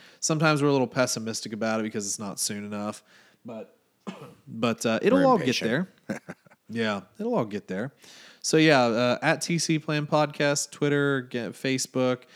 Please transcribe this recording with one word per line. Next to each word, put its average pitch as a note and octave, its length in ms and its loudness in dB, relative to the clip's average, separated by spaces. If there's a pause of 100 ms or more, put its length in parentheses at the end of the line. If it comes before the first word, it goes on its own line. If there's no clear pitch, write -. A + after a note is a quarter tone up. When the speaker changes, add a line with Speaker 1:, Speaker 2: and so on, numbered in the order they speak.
(220)
Speaker 1:
Sometimes D3+ 420 2
we're D3 60 4
a - 20 4
little C3 160 2
pessimistic A2+ 640 -2
about A2 300 -2
it - 20 -2
because G#2+ 240 -6
it's - 120 -6
not G2+ 200 -8
soon G#2 240 -4
enough, G#2 400 -8 (400)
but, A2+ 320 -16 (320)
<clears throat> - 80 -12 (320)
but, A#2 380 -2
uh, A2+ 160 2
it'll B3+ 180 2
Speaker 2:
We're C#4 60 4
Speaker 1:
all B3+ 120 6
get C#3 100 -2
Speaker 2:
impatient. C3 400 0 (200)
Speaker 1:
there. - 180 -8
Speaker 2:
<laughs> - 40 -14 (440)
Speaker 1:
Yeah, G#2+ 280 -2 (180)
it'll A3+ 160 -2
all C3+ 80 2
get G#2 240 -6
there. A#2+ 240 -4 (500)
So - 140 0
yeah, D#3 280 6
uh, A#2+ 380 2
at D3 200 0
T E3+ 180 -2
C D#3+ 180 0
Plan D3+ 300 -4
Podcast, D3 640 0
Twitter, C#3+ 520 2
get A#2+ 280 -6
Facebook. B2+ 720 -2 (140)